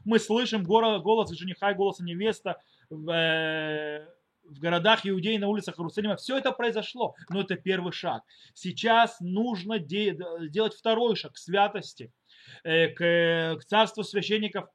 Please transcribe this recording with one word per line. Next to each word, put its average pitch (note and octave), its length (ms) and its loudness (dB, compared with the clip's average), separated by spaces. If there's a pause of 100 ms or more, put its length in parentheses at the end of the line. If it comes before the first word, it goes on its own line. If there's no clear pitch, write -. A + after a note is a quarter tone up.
мы A3 140 4
слышим A3 460 0
горо-, G#3+ 360 4
голос G3+ 320 2
жениха F3+ 400 -2
и - 20 -4
голос F#3+ 260 -2
невесты F3 540 -4 (340)
в, D#3 220 -8
э, D#3 960 0 (420)
в D3 100 -20
городах F3 480 2
Иудеи, G3 300 0
на G3+ 120 -2
улицах G3+ 300 -2
Иерусалима. G3 380 -2
Всё C4 220 -4
это C4+ 140 0
произошло, A#3 640 -4 (140)
но F#3+ 120 -2
это F#3 160 -4
первый F3+ 360 -4
шаг. C#3 300 -6 (320)
Сейчас A3+ 640 2
нужно G#3 580 -2
де-, F3+ 400 -2 (300)
делать G#3 260 0
второй A3+ 420 2
шаг - 160 -10
к - 40 -20
святости, G3 720 -2 (540)
э, D#3+ 240 4
к, E3 720 2
к - 40 -20
царству G#3+ 400 2
священников G3+ 720 -2